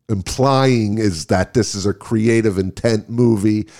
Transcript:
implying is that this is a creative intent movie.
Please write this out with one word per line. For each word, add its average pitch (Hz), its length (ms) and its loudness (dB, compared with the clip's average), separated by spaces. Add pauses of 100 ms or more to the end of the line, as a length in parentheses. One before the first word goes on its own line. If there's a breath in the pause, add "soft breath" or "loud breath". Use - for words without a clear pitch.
implying 120 880 0
is 92 300 -2
that 92 260 0
this 113 200 0
is 101 120 -6
a 101 80 0
creative 110 640 0
intent 107 520 -2
movie. 107 580 0 (120 loud breath)